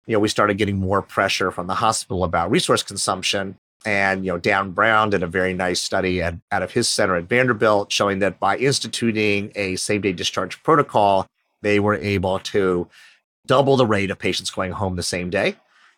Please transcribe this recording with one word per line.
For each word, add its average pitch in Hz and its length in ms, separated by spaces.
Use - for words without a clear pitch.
you 113 80
know, 104 60
we 107 80
started 104 280
getting 101 220
more 95 240
pressure 98 480
from 90 160
the 92 80
hospital 110 480
about 87 280
resource 120 320
consumption. 98 760
And, 98 400
you 92 80
know, 87 60
Dan 98 320
Brown 107 400
did 92 120
a 90 60
very 92 240
nice 90 280
study 92 420
at, 85 120
out 98 120
of 90 100
his 117 160
center 98 280
at 85 80
Vanderbilt 110 680
showing 101 280
that 95 200
by 98 160
instituting 107 960
a 95 220
same-day 101 360
discharge 92 500
protocol, 104 640
they 104 160
were 104 160
able 95 460
to 92 480
double 135 300
the 127 100
rate 98 240
of 95 80
patients - 320
going 95 220
home 92 240
the 87 60
same 90 280
day. 107 260